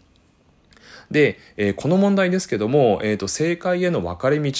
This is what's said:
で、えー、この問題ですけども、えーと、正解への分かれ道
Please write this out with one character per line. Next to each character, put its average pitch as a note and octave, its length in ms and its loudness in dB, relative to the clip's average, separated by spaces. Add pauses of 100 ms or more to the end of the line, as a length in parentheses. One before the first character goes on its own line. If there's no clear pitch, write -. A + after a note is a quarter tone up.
(1080)
で、 C#3+ 300 2 (180)
え G2+ 140 0
ー、 - 20 -6
こ - 140 -6
の F3 100 2
問 G3+ 160 4
題 F#3+ 160 2
で F#3 100 0
す - 80 -8
け A2 120 -4
ど G#2 80 -2
も、 B2 340 2
え G#2+ 140 0
ー - 20 -4
と、 G2 100 -6
正 E3+ 300 -4
解 F3+ 260 -2
へ F3+ 60 0
の C#3+ 120 -2
分 F2 160 -6
か C3 120 -2
れ D3 100 2
道 C#3+ 200 -2